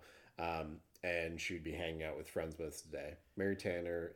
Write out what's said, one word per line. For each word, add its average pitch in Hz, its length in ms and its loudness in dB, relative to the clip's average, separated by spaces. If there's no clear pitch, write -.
um, 80 400 0
and 85 380 2
she'd 85 220 -2
be 80 100 -2
hanging 80 300 0
out 78 140 0
with 78 120 -6
friends 80 300 0
most 78 260 -4
of 78 60 -12
the 73 60 -2
day. 73 160 -4
Mary 98 180 6
Tanner 87 600 0